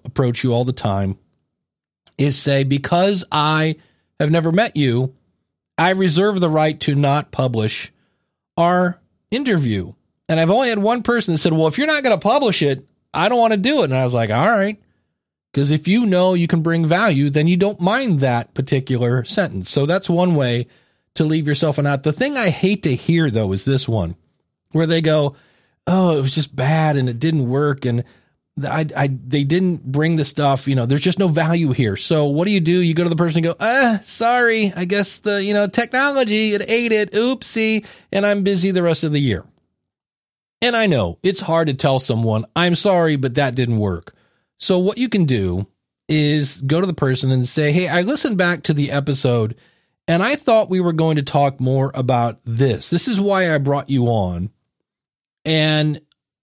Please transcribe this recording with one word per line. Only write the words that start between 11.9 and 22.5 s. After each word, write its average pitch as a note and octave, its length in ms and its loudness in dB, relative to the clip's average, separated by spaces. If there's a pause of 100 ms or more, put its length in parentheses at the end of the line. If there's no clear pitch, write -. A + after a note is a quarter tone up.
gonna A#3+ 140 2
publish A3+ 460 2
it, C3+ 240 -2 (260)
I E3+ 160 0
don't A#3+ 100 2
wanna A3+ 200 4
do B3+ 240 0
it." - 20 2
And C3+ 100 -2
I C3 100 0
was B2 100 -2
like, A2+ 160 0
"All A#2 180 2
right." G#2+ 320 0 (720)
'Cause C#3 180 2
if D3+ 160 0
you A3+ 200 2
know F#3 260 2
you E3+ 160 0
can E3 140 0
bring E3 240 0
value, D#3+ 420 2
then D3+ 180 2
you F3 120 4
don't G3 220 0
mind G3 400 0
that A#2+ 340 -2
particular B2+ 720 -2
sentence. G#2+ 440 -4
So C#3 160 0
that's E3 240 -2
one F3 280 2
way B2 320 0 (480)
to D#3+ 80 0
leave D#3 220 0
yourself D3 320 0
an C#3+ 80 0
out. C#3+ 160 -2
The D3+ 100 0
thing C#4 240 -2
I A3+ 120 0
hate F#3+ 360 0